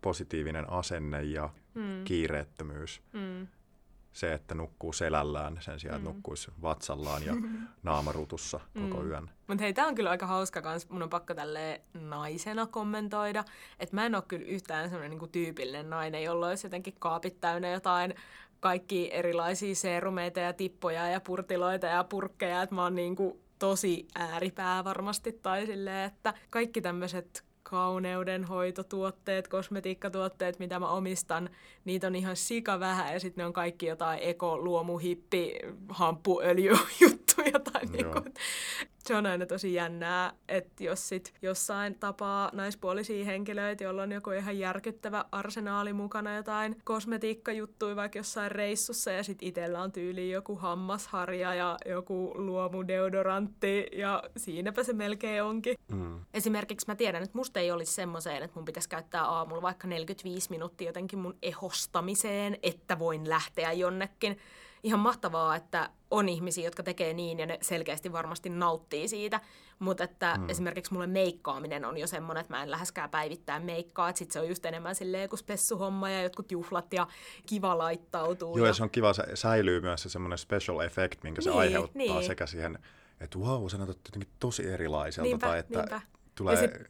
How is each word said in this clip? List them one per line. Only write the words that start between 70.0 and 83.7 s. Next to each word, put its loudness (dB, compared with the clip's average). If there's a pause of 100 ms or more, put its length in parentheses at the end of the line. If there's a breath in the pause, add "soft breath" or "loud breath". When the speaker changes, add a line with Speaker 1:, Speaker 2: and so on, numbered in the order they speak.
Speaker 2:
että 2
Speaker 1:
Mm. 0
Speaker 2:
esimerkiksi -2
mulle 0
meikkaaminen 0
on -2
jo -2
semmonen, -4
että -8
mä -2
en -4
läheskään -4
päivittäin -2
meikkaa. 0
Et -4
sit -6
se -4
on 0
just -4
enemmän -4
silleen -2
joku -4
spessuhomma 0
ja 0
jotkut -4
juhlat -2
ja 2 (380 loud breath)
kiva 2
laittautuu 0
Speaker 1:
Joo, 8
ja 10
Speaker 2:
ja 8
Speaker 1:
se 2
on 0
kiva, 6
sä-, 0
säilyy 6
myös -2
se -8
semmonen -4
special -2
effect, 0
minkä -4
se 2
Speaker 2:
Niin, 6
Speaker 1:
aiheuttaa 4
Speaker 2:
niin. 2
Speaker 1:
sekä -2
siihen, -4 (400 loud breath)
että -10
vau, 0